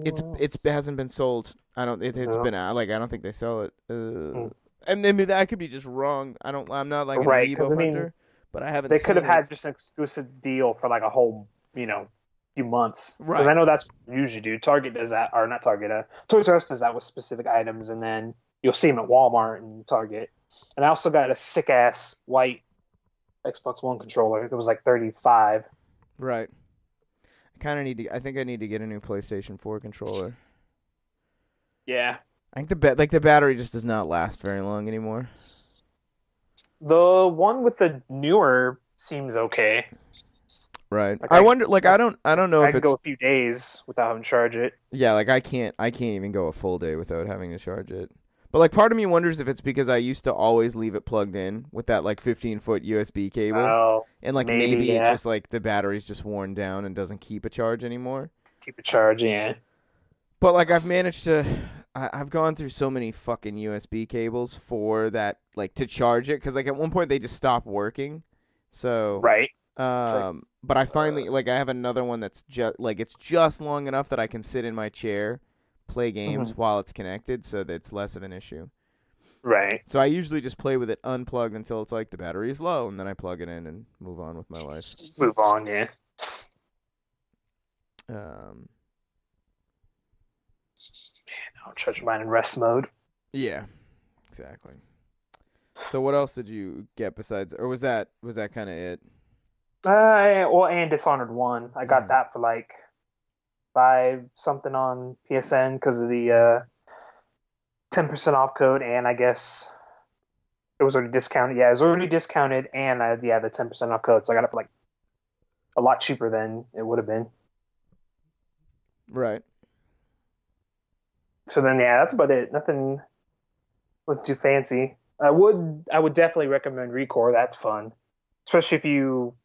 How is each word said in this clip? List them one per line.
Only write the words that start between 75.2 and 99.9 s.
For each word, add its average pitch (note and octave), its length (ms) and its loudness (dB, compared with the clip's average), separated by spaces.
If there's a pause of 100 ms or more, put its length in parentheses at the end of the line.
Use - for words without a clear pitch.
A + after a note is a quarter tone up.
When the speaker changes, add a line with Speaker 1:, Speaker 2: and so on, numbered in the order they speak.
Speaker 1:
play A#2+ 240 -4
games G#2+ 400 -6
Speaker 2:
Mm-hmm. A2+ 100 -8
Speaker 1:
while G#2+ 180 0
it's - 120 -10
connected, G#2 540 -10
so G2 180 -8
that F2+ 100 -8
it's E2 200 -12
less G2+ 240 -10
of F#2 60 -14
an F#2 100 -16
issue. F#2 360 -18 (720)
Speaker 2:
Right. G#2 460 2
Speaker 1:
So C3+ 120 0
I C3+ 60 6
usually D#3 360 -2
just B2 160 -12
play C3+ 180 -2
with A#2+ 140 -2
it A2 140 -6
unplugged B2 520 -6
until A2 260 -8
it's G#2+ 120 -10
like, A2+ 160 -8
"The F#2 80 -16
battery F#2 340 -8
is C#3 80 -10
low," D3+ 300 -4
and G2 100 -14
then F#2+ 80 -10
I G2 60 -10
plug F2+ 280 -10
it E2+ 60 -10
in E2+ 180 -14
and F2+ 200 -16 (160)
move F2+ 180 -16
on E2 180 -14
with D#2+ 120 -18
my D#2+ 100 -14
life. D#2 260 -14 (320)
Speaker 2:
Move A#2+ 220 0
on, G#2+ 260 4
yeah. G#2 220 -4 (2250)
Speaker 1:
Um, A#1 580 -18 (2500)
Speaker 2:
Man, - 400 -18
I'll - 80 -20
charge - 280 -8
mine A2+ 200 -4
in A2+ 60 -10
rest A2+ 300 -2
mode. A#2+ 300 0 (440)
Speaker 1:
Yeah, G#2+ 340 -6 (640)
exactly. - 460 -20 (1160)
So C3 120 -4
what C#3 140 0
else C#3+ 180 0
did A2+ 160 -14
you G2 380 -12 (100)
get G#2+ 180 -6
besides, G2 380 -8
or B2 160 -8
was B2+ 120 -6
that, A#2+ 280 -2 (120)
was A#2 140 -14
that G#2 180 -8
kinda G2+ 200 -10
it? F2+ 260 -10 (840)
Speaker 2:
Uh, G3+ 640 6